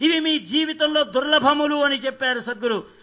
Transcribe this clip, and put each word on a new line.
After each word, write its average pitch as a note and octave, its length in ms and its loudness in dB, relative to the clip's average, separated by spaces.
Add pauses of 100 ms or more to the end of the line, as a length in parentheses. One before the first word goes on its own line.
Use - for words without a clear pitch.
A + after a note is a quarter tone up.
ఇవి D#4+ 180 2
మీ D#4 180 0
జీవితంలో D4+ 640 0
దుర్లభములు D4 800 2
అని C#4 120 0
చెప్పారు B3+ 440 -4
సద్గురు A3+ 460 -4 (160)